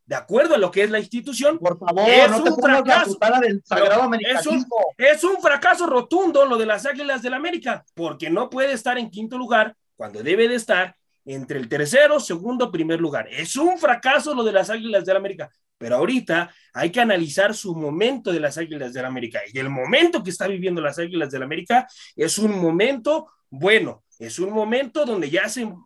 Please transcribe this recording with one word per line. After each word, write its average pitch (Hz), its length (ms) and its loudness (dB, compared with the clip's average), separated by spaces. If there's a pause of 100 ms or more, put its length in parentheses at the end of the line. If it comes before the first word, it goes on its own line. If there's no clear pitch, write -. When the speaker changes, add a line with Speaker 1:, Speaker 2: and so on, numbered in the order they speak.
Speaker 1:
de - 100 -8
acuerdo 277 400 2
a - 20 8
lo 185 140 2
que 196 120 2
es 214 80 2
la 214 80 0
institución, 254 580 -2
Speaker 2:
Por 175 220 -2
favor, 185 300 2
Speaker 1:
es 254 200 8
Speaker 2:
no 226 140 2
te 339 60 4
Speaker 1:
un 320 80 2
Speaker 2:
pongas 269 220 4
la 262 40 2
Speaker 1:
fracaso. 330 280 4
Speaker 2:
sotana 247 280 2
del 208 240 0
sagrado 196 260 2
Speaker 1:
No, 202 60 4
es 233 40 4
un, 247 140 0
Speaker 2:
americanismo. 247 600 -2 (220)
Speaker 1:
es 294 260 4
un 370 180 0
fracaso 349 460 2
rotundo 285 580 2
lo 247 120 2
de 226 80 0
las 214 200 -2
Águilas 269 360 -4
del 247 120 -6
América, 285 600 -6
porque 156 360 -8
no 214 200 -2
puede 269 240 -2
estar 247 240 -4
en 233 120 -6
quinto 220 280 -10
lugar 220 360 0 (220)
cuando 107 260 -12
debe 196 280 2
de 247 60 -2
estar 185 400 0 (300)
entre 135 340 -8
el 120 100 -8
tercero, 233 500 4
segundo, 233 520 -4
primer 165 280 -2
lugar. 139 320 -4
Es 156 240 -8
un 339 240 2
fracaso 277 560 2
lo 240 80 0
de 220 80 0
las 190 180 2
Águilas 220 360 -2
del 190 120 2
América, 190 320 -8 (280)
pero 120 180 -4
ahorita 170 560 0 (220)
hay 156 180 -2
que 233 80 -2
analizar 196 560 2
su 185 180 -8
momento 180 600 -2
de 160 80 -2
las 143 160 -4
Águilas 151 360 -8
del 127 120 -6
América, 120 340 -8 (120)
y 120 80 -12
el 135 100 -6
momento 247 520 0
que 180 100 -8
está 185 140 -6
viviendo 180 360 -4
las 143 180 -4
Águilas 170 320 -4
del 131 100 -8
América 180 460 -2 (300)
es 156 200 -2
un 208 220 0
momento 233 720 0 (180)
bueno, 156 540 0 (160)
es 113 200 -10
un 190 120 -4
momento 233 540 -2
donde 190 240 -4
ya 190 200 0
se, 220 220 -8 (140)